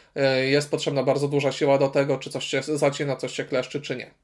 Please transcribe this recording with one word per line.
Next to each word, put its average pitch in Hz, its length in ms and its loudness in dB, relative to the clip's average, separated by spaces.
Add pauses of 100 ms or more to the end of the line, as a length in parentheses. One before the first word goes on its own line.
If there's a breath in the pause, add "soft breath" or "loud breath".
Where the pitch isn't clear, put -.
(160 loud breath)
e, 135 300 2
jest 143 260 2
potrzebna 143 320 0
bardzo 139 240 2
duża 143 240 2
siła 139 260 4
do 139 100 4
tego, 139 300 2
czy - 120 -12
coś - 160 -6
się 135 160 -2
zacina, 143 540 -2
coś - 180 -8
się 139 100 -4
kleszczy, - 380 -4
czy - 140 -6
nie. 110 160 -12 (120)